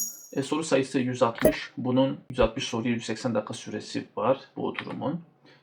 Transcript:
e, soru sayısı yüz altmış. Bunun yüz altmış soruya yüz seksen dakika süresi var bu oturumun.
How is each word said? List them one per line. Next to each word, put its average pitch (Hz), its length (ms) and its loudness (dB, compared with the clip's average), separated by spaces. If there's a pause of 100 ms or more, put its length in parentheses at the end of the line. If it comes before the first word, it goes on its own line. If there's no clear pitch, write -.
(320)
e, 135 100 0
soru 151 200 0
sayısı 139 360 2
yüz 123 240 0
altmış. - 540 2
Bunun 131 440 2 (100)
yüz - 100 2
altmış - 240 2
soruya 117 300 0
yüz 117 100 -4
seksen 110 300 -2
dakika 107 200 -2
süresi - 520 -8 (100)
var 117 240 2 (160)
bu - 100 -4
oturumun. 147 540 -6 (420)